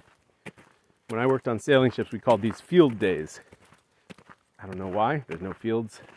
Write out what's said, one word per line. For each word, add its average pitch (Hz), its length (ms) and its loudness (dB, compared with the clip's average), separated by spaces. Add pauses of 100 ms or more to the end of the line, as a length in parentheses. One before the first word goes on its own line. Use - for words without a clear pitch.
(1080)
When 113 120 -4
I 127 60 2
worked 131 200 0
on 113 120 -2
sailing 131 320 4
ships, - 200 -6
we 117 60 -8
called 110 240 2
these 107 180 -4
field 156 380 4
days. 90 420 -2 (1200)
I 98 60 -18
don't 95 140 -10
know 95 80 -8
why, 113 400 -2
there's 82 140 -12
no 92 120 -8
fields 113 480 -6 (160)